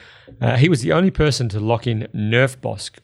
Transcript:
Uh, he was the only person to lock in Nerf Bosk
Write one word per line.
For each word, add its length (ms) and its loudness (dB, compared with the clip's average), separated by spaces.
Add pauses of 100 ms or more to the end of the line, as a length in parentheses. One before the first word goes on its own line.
(400)
Uh, 160 2
he 120 6
was 120 2
the 120 -2
only 180 2
person 400 0
to 100 -6
lock 280 -2
in 260 -2
Nerf 440 0
Bosk 340 -8 (100)